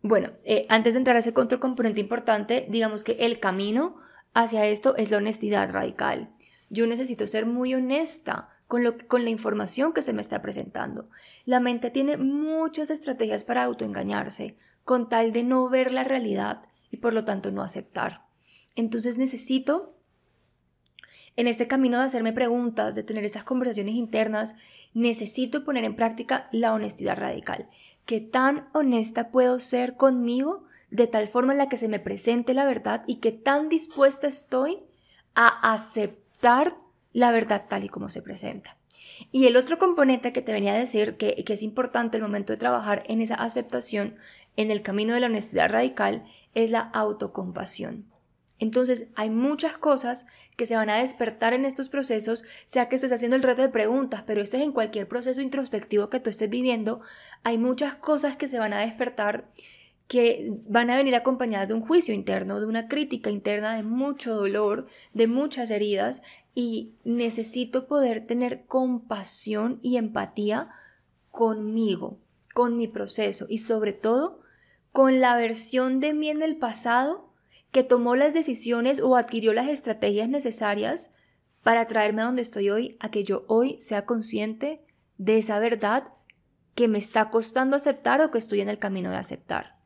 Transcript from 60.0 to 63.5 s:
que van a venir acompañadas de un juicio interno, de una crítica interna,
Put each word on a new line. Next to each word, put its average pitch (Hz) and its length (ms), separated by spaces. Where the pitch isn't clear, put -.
que 233 460
van 233 240
a 247 60
venir 269 200
acompañadas 233 520
de 214 60
un 226 120
juicio 330 280
interno, 196 480
de 214 40
una 226 220
crítica 262 420
interna, 208 460